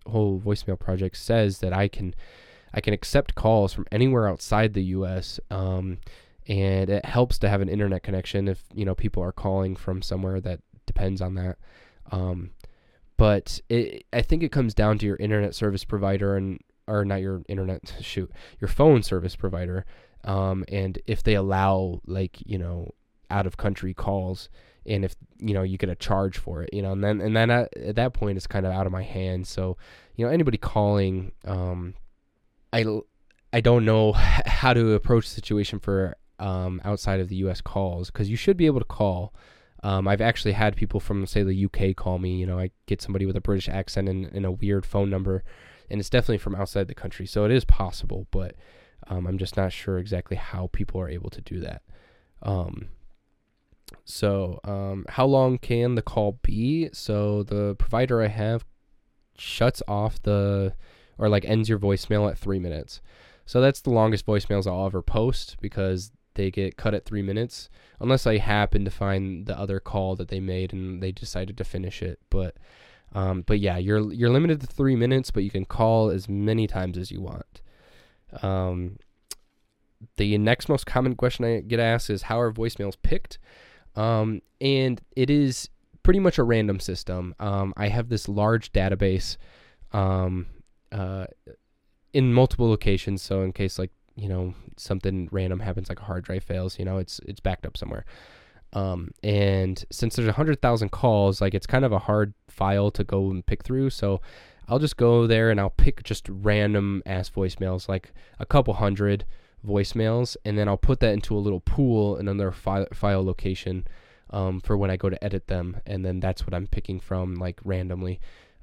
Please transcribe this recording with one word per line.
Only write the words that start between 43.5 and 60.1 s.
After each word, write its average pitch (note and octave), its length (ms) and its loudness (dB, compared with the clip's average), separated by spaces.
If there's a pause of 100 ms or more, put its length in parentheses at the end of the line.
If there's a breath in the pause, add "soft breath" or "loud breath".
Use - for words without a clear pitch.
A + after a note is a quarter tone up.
accent G2 400 -2
and, F#2+ 160 -2
and G2 220 -4
a F#2 40 -2
weird G2 360 0
phone G2+ 240 0
number, F#2+ 340 -2 (460 loud breath)
and G#2 100 -4
it's G2 80 -8
definitely A#2 300 2
from G2+ 160 -4
outside G2 340 -2
the - 60 -10
country, F#2+ 320 -10
so G#2 180 0
it G#2+ 60 4
is B2+ 160 4
possible, - 640 2
but, F#2 260 -2 (500 soft breath)
um, F#2 200 -4
I'm F#2 100 -2
just F#2 220 -4
not F#2+ 120 0
sure F#2 280 -4
exactly F2+ 400 -4
how F#2 340 -6
people - 260 -2
are F2 120 -6
able F2 180 -8
to - 140 -14
do F#2+ 180 -10
that. - 220 -10 (600 soft breath)
Um, - 460 -4 (1160)
so, G2 580 -2
um, G2 460 -6
how C3 160 2
long C3 320 4
can A#2+ 360 0
the A#2 60 2
call G#2+ 420 -2
be? C#3 520 0
So G#2 480 0
the G#2 320 -2
provider A#2 480 2
I G#2+ 60 2
have A2 360 -2 (720)
shuts - 500 0
off G#2 360 -2